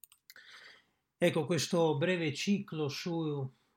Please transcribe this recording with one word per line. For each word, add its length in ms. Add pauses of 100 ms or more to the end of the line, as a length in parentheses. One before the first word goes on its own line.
(1160)
Ecco, 280
questo 500
breve 380
ciclo 560
su, 600 (280)